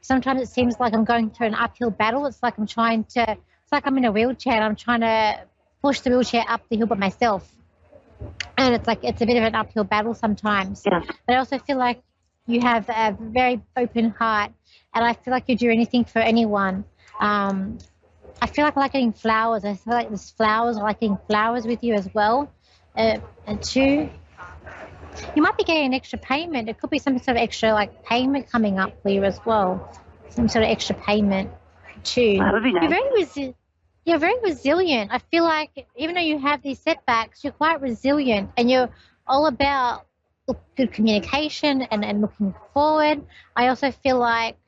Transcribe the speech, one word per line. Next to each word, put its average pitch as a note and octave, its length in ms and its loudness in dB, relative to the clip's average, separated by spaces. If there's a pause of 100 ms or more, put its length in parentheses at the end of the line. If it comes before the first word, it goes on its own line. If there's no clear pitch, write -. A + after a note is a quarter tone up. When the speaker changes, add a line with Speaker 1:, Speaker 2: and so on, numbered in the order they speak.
Speaker 1:
sometimes C4 400 0
it A#3 80 -6
seems B3 320 0
like A#3 140 0
I'm A3+ 100 4
going A#3 260 0
through A3+ 180 -4
an G#3+ 60 -4
uphill A#3 360 -2
battle. A3 360 -2
It's A#3+ 160 -8
like A#3 140 -2
I'm G#3+ 100 -4
trying A3+ 380 0
to, A3+ 280 -2
it's - 400 -10
like D4 140 0
I'm C4+ 120 0
in B3+ 80 2
a A3 40 4
wheelchair A#3 440 0
and G#3+ 100 2
I'm G#3+ 100 0
trying A#3 260 -2
to A3 440 0 (380)
push C#4 180 0
the B3+ 100 -2
wheelchair A#3+ 380 2
up A3+ 220 -2
the A3+ 80 -2
hill A3+ 80 2
by A3 100 0
myself. G3 520 0 (1080)
And B3+ 180 4
it's A3 120 -2
like, - 180 -2
it's A#3+ 160 -2
a A3+ 60 2
bit A#3+ 100 4
of A3+ 80 2
an A3 100 0
uphill A3 300 -2
battle G#3+ 300 -2
sometimes. G3+ 720 -2
Speaker 2:
Yeah. F#3 160 2 (240)
Speaker 1:
But B3 80 2
I - 20 4
also C4 220 -2
feel C#4 180 -2
like B3 260 -2 (440)
you A#3 160 0
have A#3 260 2
a A3 320 0
very B3 420 0 (140)
open A#3 340 0
heart, G#3+ 400 -2 (440)
and A#3 100 2
I A#3 80 2
feel B3 200 -4
like B3+ 140 0
you'd B3 120 0
do A#3+ 120 2
anything A#3 360 2
for - 140 -2
anyone. G#3 640 0 (360)
Um, G3 580 -2 (600)
I A#3+ 60 0
feel D4 180 0
like D4 140 0
I - 20 0
like C4+ 120 0
getting A#3+ 200 0
flowers. A3 520 0
I G3+ 100 -4
feel A3 180 -6
like A#3+ 160 -2
there's G3+ 220 -10
flowers. A3+ 480 0
I - 20 -4
like G#3 200 -2
getting G3+ 180 0 (100)
flowers A3+ 380 0
with A#3 180 -4
you A#3 100 2
as G3 200 -2
well. A3+ 360 2 (460)
Uh, A3 220 2 (280)
and G#3 160 -6
two, C#4 460 2 (1300)
you D4+ 60 4
might G4+ 140 2
be G#4+ 60 0
getting D#4 240 2
an B3+ 80 0
extra C4 240 -8
payment. C#4 500 -4
It A3 120 -10
could D4 100 -6
be D4 80 0
some C4 200 0
sort A#3+ 180 0
of A#3 60 2
extra, A3 300 0
like, G#3 320 -2
payment B3+ 460 -2
coming G#3 280 0
up F#3+ 240 -4
for G3 80 0
you G3 120 2
as G3 220 -2
well. F#3+ 480 0 (380)
Some A#3 180 0
sort A3+ 160 2
of A3 60 0
extra G#3 260 -2
payment G3+ 540 0 (520)
too. A3 360 2
Speaker 2:
That F#3+ 140 2
would A3 120 0
be B3+ 60 2
Speaker 1:
You're F3+ 100 2
Speaker 2:
nice. D#4 100 2
Speaker 1:
very A4 340 2
resi-, C4+ 300 -8 (500)
you're E4 140 2
very F#4+ 240 2
resilient. C#4+ 680 0
I B3 60 -2
feel E4 260 0
like D#4 420 -2 (100)
even D#4+ 200 -4
though F4+ 40 0
you D4+ 200 0
have C#4+ 220 -2
these C#4 180 -8
setbacks, A#3 640 -2
you're C#4 80 -4
quite D#4 280 0
resilient, B3+ 760 0
and A#3+ 120 2
you're B3+ 220 2 (340)
all C#4+ 220 2
about C#4 600 -2 (680)
good C4 160 0
communication C4+ 880 0
and, G#3+ 220 -4
and G#3 160 -2
looking G#3 320 -2 (200)
forward. D4+ 520 2 (300)
I B3 140 2
also B3+ 240 0
feel B3+ 260 0
like A#3 380 0 (120)